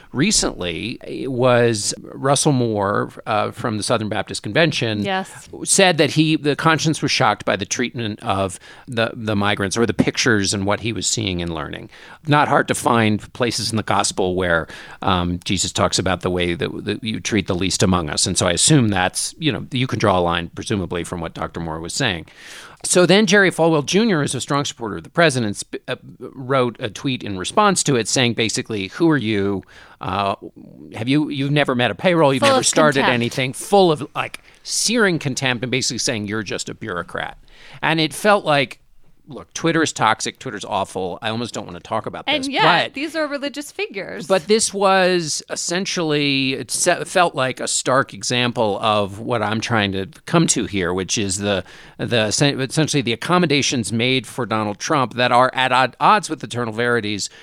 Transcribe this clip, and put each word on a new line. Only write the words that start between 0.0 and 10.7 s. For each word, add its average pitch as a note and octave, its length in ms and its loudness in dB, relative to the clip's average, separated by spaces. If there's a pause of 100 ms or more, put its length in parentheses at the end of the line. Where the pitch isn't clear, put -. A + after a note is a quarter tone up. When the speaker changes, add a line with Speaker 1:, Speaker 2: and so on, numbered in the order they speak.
Speaker 1:
recently A2 840 -2 (280)
was A#2+ 720 2
Russell C#3 500 0
Moore, A2 600 0 (140)
uh, G#2+ 260 0
from A2 260 -4
the G2 60 -4
Southern A2 260 0
Baptist G2 340 -6
Convention A2+ 600 0
Speaker 2:
Yes. F#3+ 460 -6 (140)
Speaker 1:
said F3+ 340 4
that D3 140 4
he, D#3 240 4
the C#3+ 200 0
conscience D#3 460 2
was C#3+ 100 0
shocked G#2+ 340 2
by A2 100 2
the G2 100 -4
treatment A#2 560 -4
of G2 380 -2 (280)
the, A2+ 260 -2
the A2 220 -4
migrants G2+ 420 0
or A#2 80 4
the G2+ 80 0
pictures G#2+ 600 2
and G2 120 -2
what G2+ 160 0